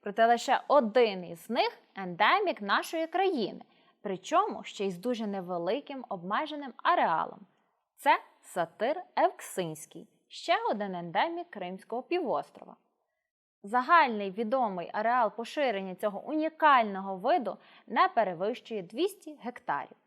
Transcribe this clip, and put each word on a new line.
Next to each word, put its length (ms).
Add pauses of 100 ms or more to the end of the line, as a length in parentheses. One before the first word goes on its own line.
Проте 260
лише 400
один 580
із 240
них 280 (180)
ендемік 680
нашої 460
країни, 540 (400)
причому 640
ще 220
й 60
з 60
дуже 300
невеликим 800
обмеженим 640 (100)
ареалом. 560 (580)
Це 220 (220)
сатир 640 (120)
евксинський, 920 (200)
ще 260 (180)
один 240
ендемік 540
Кримського 540
півострова. 720 (880)
Загальний 680
відомий 640
ареал 420
поширення 600
цього 300
унікального 920
виду 420 (300)
не 200
перевищує 760
двісті 600
гектарів. 520 (120)